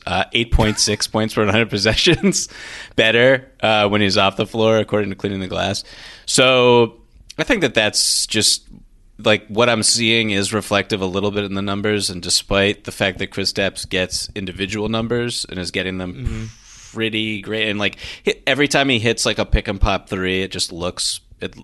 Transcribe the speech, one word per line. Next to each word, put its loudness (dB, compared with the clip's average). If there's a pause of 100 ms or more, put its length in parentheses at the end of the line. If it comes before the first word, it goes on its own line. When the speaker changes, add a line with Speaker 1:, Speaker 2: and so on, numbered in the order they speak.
Speaker 1:
uh, -2
eight -2
point 2
six 0
<laughs> -
points -2
per 0
hundred 0
possessions 2 (260)
<laughs> -18
better, 4 (120)
uh, 4
when 2
he's 2
off 4
the -2
floor, 2
according 0
to -8
Cleaning -4
the -6
Glass. -4 (440)
So 6 (380)
I -2
think 0
that 2
that's 0
just, 0 (500)
like, 2
what 2
I'm 2
seeing 2
is -2
reflective 0
a 0
little -2
bit -2
in -6
the -4
numbers, -2
and -10
despite 0
the -12
fact -2
that -8
Kristaps -4
gets -4
individual -6
numbers -4
and -10
is -6
getting -4
them -8
Speaker 2:
Mm-hmm. -6 (480)
Speaker 1:
pretty -4
great, -4
and, -2
like, -2 (260)
hit, -2
every 2
time 2
he 2
hits, 0
like, 0
a 0
pick 0
and -4
pop 0
three, 0
it -6
just -4
looks, -6 (200)
it -10